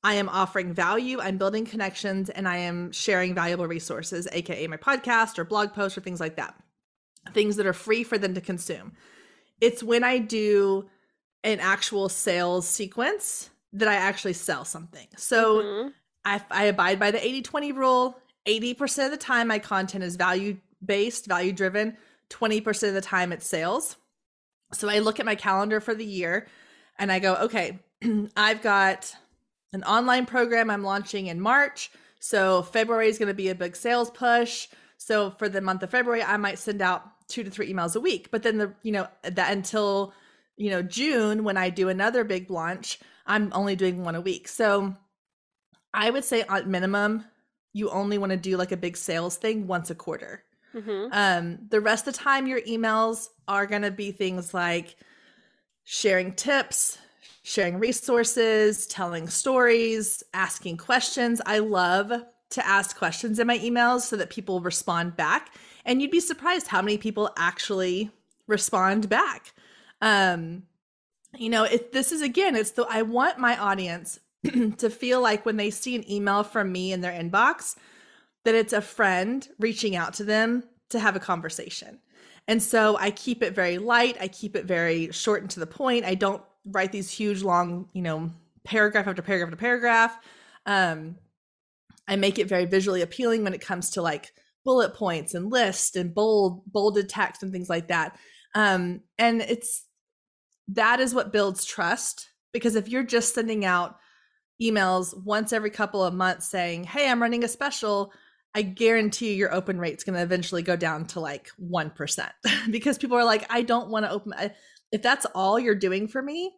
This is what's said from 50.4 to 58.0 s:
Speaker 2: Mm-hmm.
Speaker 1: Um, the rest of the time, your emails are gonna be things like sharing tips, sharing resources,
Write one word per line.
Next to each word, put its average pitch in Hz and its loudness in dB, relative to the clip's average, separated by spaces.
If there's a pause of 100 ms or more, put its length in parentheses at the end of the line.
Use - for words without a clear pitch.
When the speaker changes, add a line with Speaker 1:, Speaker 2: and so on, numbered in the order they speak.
Speaker 2:
Mm-hmm. 214 -6
Speaker 1:
Um, 175 2 (100)
the 214 4
rest 220 2
of 262 -6
the - -10
time, 269 2
your 262 0
emails 226 0 (200)
are 196 0
gonna 208 -2
be 196 -8
things 185 -4
like 175 -2 (880)
sharing 185 0
tips, - 0 (440)
sharing 180 -2
resources, 226 2